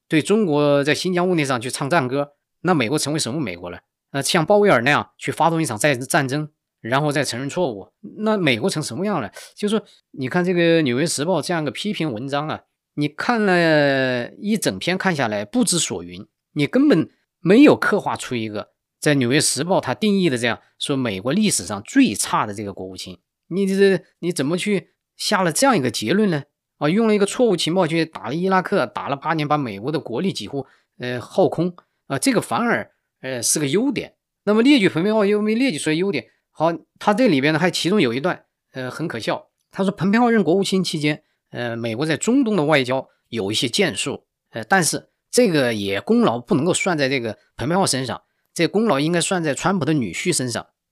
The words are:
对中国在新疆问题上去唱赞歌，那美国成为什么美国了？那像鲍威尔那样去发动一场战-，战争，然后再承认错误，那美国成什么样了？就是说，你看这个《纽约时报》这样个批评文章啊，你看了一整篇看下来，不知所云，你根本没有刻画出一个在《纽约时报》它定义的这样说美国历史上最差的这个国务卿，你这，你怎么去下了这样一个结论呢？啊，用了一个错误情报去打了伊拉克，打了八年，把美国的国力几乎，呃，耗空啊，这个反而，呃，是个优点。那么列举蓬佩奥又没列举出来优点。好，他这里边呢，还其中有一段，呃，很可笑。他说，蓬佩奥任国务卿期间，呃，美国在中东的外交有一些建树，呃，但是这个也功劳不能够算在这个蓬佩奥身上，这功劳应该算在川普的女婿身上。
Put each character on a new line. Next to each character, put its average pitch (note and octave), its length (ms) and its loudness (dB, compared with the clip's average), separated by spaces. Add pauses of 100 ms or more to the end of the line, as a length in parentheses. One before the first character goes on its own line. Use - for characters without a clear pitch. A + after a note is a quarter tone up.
对 D#3 120 2
中 G#3+ 240 2
国 D3 380 2
在 C#3+ 120 0
新 F3+ 200 -4
疆 F3 140 0
问 F3+ 80 0
题 D3+ 80 0
上 C3 160 -2
去 B2 100 -8
唱 C#3+ 180 -6
赞 D3 200 2
歌， C#3+ 240 -4 (300)
那 F3+ 120 2
美 B2 140 0
国 D3 100 0
成 C#3+ 140 -4
为 D#3 60 -2
什 B2 140 -4
么 D#3+ 80 -4
美 F#2+ 160 -6
国 F2 140 -12
了？ F2 100 -14 (320)
那 C#3 80 -2
像 D#3+ 240 0
鲍 G#3 140 4
威 G#3 100 4
尔 C3 140 6
那 C3 80 2
样 B2+ 280 0
去 - 120 -6
发 D#3 180 2
动 E3 140 0
一 - 20 -2
场 A#2+ 140 -4
战-， D3+ 220 2
战 C3+ 260 0
争， D3 240 -6 (300)
然 B2 200 0
后 D3+ 120 0
再 C#3+ 100 0
承 - 160 -6
认 C#3 100 -6
错 D3+ 240 -2
误， G2 200 -14 (260)
那 A3 180 0
美 D3 220 2
国 D3 100 -2
成 D#3 140 -4
什 A#2+ 140 -10
么 F3+ 100 -4
样 G3 140 -2
了？ G2+ 100 -8 (240)
就 G#3 140 -4
是 G#3+ 100 0
说， G#3 80 -10 (260)
你 B2+ 160 -8
看 F3+ 160 0
这 F#3 80 0
个 E3+ 300 4
《纽 B2 160 2
约 D#3+ 80 0
时 D3 180 -4
报》 E3+ 180 0
这 F3+ 120 -4
样 D#3+ 100 -2
个 C#3 60 -4
批 - 220 -6
评 D#3+ 200 -4
文 A#2 160 -8
章 C#3+ 200 -4
啊， A2 140 -8 (320)
你 D3 140 -2
看 A3 360 -2
了 C#3+ 880 2
一 G#3+ 240 -4
整 A2 220 -2
篇 F#3 200 -4
看 F#3 160 0
下 C3+ 140 0
来， G#2 160 -4
不 B3 180 0
知 F3 160 0
所 G2+ 240 -4
云， F2 240 -14 (280)
你 D3 120 2
根 C4+ 220 4
本 E3 200 4 (320)
没 G#3 220 6
有 E3+ 140 10
刻 - 240 0
画 - 160 -2
出 - 180 -8
一 A2 140 -4
个 G#2 220 -10 (300)
在 D3+ 140 4
《纽 B2 160 2
约 C#3+ 100 2
时 B2+ 240 -2
报》 F3 160 0
它 B2+ 140 -2
定 G3+ 260 0
义 F3 80 4
的 C3 80 0
这 A#2 100 -2
样 A2 140 -2 (180)
说 - 180 -4
美 A2+ 240 -2
国 B2 120 -4
历 G#3 180 2
史 G2 140 -2
上 G2 200 -8
最 C4 300 2
差 C#3+ 300 -2
的 G#2+ 80 -6
这 G#2 120 -8
个 G2 80 -8
国 F#2 120 -12
务 F#2 120 -12
卿， F2+ 220 -16 (300)
你 G3 180 -2
这， G3 360 2 (160)
你 E3+ 140 -4
怎 C#3+ 120 -4
么 E3 140 -2
去 F#3 320 -4 (260)
下 G3 260 0
了 E3+ 100 2
这 C4+ 140 2
样 C4 100 4
一 - 40 0
个 B2 100 0
结 A2+ 220 -2
论 G#3 160 2
呢？ D3+ 140 0 (360)
啊， D3 120 0
用 A3 180 2
了 G#3+ 60 4
一 G#3 40 4
个 G3 60 0
错 B3 220 2
误 G3 100 2
情 D#3+ 180 -2
报 F#3+ 120 2
去 E3 180 0
打 C3+ 240 -10
了 B2+ 60 -6
伊 F3+ 160 -2
拉 F#3+ 100 4
克， F3 240 0
打 G2 240 -6
了 C#3 80 -2
八 D#3 160 -2
年， D3 160 -2
把 D3 80 2
美 A2+ 240 -4
国 B2 100 -6
的 D#3 80 -2
国 A#2+ 220 -6
力 F#3 100 -2
几 G#2+ 160 -8
乎， C#3 200 -8 (320)
呃， B2 200 -6
耗 E3+ 300 2
空 F3 260 -4 (320)
啊， C#3 120 -4
这 C4+ 120 0
个 G#3 120 2
反 - 180 -4
而， F#3+ 300 -2 (320)
呃， C3 200 -8
是 - 160 0
个 D3 80 -2
优 G#3 240 0
点。 - 260 -8 (280)
那 G3+ 80 2
么 G#3+ 80 4
列 C#4 180 6
举 F#3+ 80 4
蓬 D#3+ 160 0
佩 G#3 80 0
奥 G#3+ 140 2
又 G#3 160 2
没 G#3+ 140 0
列 B3 180 0
举 D3 60 -6
出 - 100 -4
来 D#3 60 2
优 F#3+ 180 0
点。 B2+ 140 -4 (240)
好， D#3+ 200 0 (280)
他 G#3 160 2
这 B3 140 4
里 C#3 120 4
边 D3+ 140 2
呢， D3+ 40 2
还 F3 120 2
其 - 180 -2
中 G#3 100 2
有 B2+ 140 2
一 B2+ 80 -4
段， E3+ 240 -4 (280)
呃， B2+ 180 -8
很 D#3 180 -6
可 A#2+ 100 -8
笑。 B2 300 -6 (220)
他 G3 140 -4
说， F#3+ 60 0
蓬 F#3+ 220 -2
佩 A3 60 4
奥 B3 100 4
任 A3+ 160 4
国 D#3+ 100 2
务 G3 80 2
卿 F#3+ 220 0
期 D#3+ 160 -6
间， D3+ 220 -2 (280)
呃， A#2+ 240 -8
美 A#2 220 -6
国 C#3 80 -4
在 D#3+ 100 0
中 B3+ 300 2
东 G#3+ 100 0
的 D#3+ 100 2
外 C#3+ 200 4
交 B2+ 240 -4 (220)
有 G2+ 200 -2
一 A2 40 -2
些 G#2+ 120 -2
建 E3 300 -2
树， - 300 -6 (240)
呃， A2+ 120 -10
但 F#3 220 2
是 - 240 -4 (220)
这 A#3+ 180 4
个 C#3 240 2
也 G2+ 300 -4
功 A#3+ 180 2
劳 B2+ 180 2
不 - 160 -4
能 C#3+ 120 2
够 E3+ 80 2
算 E3+ 240 -2
在 C#3 100 0
这 C3+ 120 -2
个 A2 180 -6 (180)
蓬 A#2 140 -6
佩 E3+ 40 0
奥 F#3 120 2
身 B2+ 180 -2
上， G#2+ 160 -8 (320)
这 E3+ 140 0
功 G#3+ 180 0
劳 C#3+ 160 2
应 D#3 100 0
该 F3 80 0
算 E3+ 240 -2
在 D3 120 -2
川 F#3 240 -2
普 C#3 80 -4
的 D#3+ 80 2
女 A2 180 -2
婿 - 180 -4
身 C3 200 -2
上。 G#2+ 160 -8 (260)